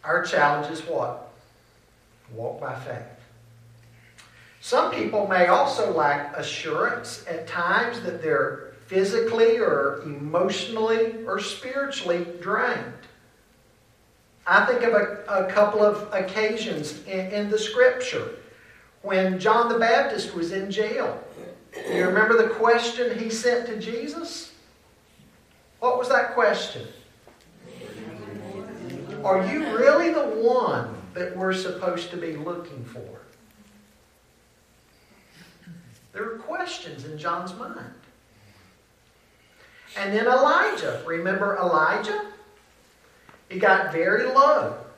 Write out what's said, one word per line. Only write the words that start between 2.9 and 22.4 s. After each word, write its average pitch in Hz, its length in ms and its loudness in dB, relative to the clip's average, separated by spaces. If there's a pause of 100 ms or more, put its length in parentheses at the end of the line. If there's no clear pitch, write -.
Some - 300 2
people 208 340 0
may 180 220 6
also 170 440 4
lack 143 460 0
assurance - 920 -4
at 160 180 -6
times 190 540 0
that 180 220 -6
they're 139 500 -2 (140)
physically 226 720 4
or 143 460 0
emotionally 220 1200 0
or 208 120 -4
spiritually 202 880 -4 (140)
drained. 220 540 -2 (1500)
I 190 200 6
think 233 160 2
of 233 100 4
a, 202 360 0
a 190 240 0
couple 208 300 4
of 208 300 2
occasions 190 960 -2
in, 190 260 -4
in 208 180 -2
the 214 80 2
Scripture - 720 2 (720)
when 190 360 2
John 233 300 4
the 226 100 0
Baptist 226 560 2
was 170 180 -4
in 196 180 -4
jail. 214 520 -2 (680)
You 180 140 2
remember 220 340 6